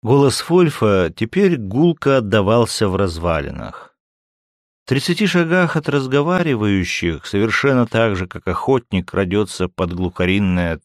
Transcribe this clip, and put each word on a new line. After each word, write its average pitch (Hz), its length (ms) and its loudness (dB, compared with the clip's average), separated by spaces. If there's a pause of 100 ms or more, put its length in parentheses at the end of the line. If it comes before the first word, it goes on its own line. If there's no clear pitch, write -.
Голос 135 480 2
Вольфа 110 640 2
теперь 175 420 0
гулко 135 600 2
отдавался 110 680 2
в 92 80 -2
развалинах. 82 1000 -6 (920)
В - 40 -20
тридцати 170 380 0
шагах 175 480 2
от 151 120 -2
разговаривающих, 131 1400 0
совершенно 117 600 0
так 113 300 0
же, 90 120 -6
как - 200 -12
охотник 98 640 -2
крадётся 98 560 -2
под 90 260 -6
глухаринное 90 920 0